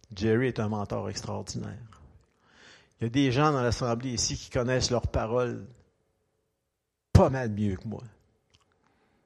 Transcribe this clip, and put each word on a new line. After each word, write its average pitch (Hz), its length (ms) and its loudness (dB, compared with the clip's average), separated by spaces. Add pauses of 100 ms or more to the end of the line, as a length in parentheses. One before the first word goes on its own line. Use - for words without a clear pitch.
(120)
Jerry 110 360 2
est 117 100 -4
un 107 100 -2
mentor 104 400 -4
extraordinaire. 104 960 -10 (1000)
Il 113 40 -2
y - 20 0
a 117 40 -4
des 139 200 4
gens 147 220 4
dans 135 100 2
l'assemblée 120 480 0
ici 120 260 -4
qui - 140 -14
connaissent 127 400 0
leurs 120 160 0
paroles 117 580 -2 (1500)
pas 170 180 8
mal 127 220 -2
mieux 101 240 -2
que - 100 -12
moi. 104 160 -8 (1200)